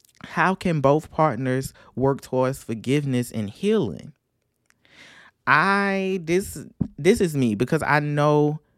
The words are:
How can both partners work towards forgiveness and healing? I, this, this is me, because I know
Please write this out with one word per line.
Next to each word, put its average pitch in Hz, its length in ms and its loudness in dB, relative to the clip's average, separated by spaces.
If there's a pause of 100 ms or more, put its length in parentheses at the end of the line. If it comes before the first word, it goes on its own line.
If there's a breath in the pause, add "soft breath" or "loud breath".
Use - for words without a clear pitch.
(240)
How 180 300 0
can 165 260 -2
both 143 300 2
partners 131 640 -2 (220 loud breath)
work 131 260 0
towards 127 420 -2
forgiveness 127 680 -2
and 104 200 -6
healing? 156 640 -4 (1300 loud breath)
I, 190 760 2
this, 175 420 -4 (320)
this 226 240 4
is 160 160 0
me, 120 180 2
because 127 280 0
I 147 180 2
know 147 580 2 (200)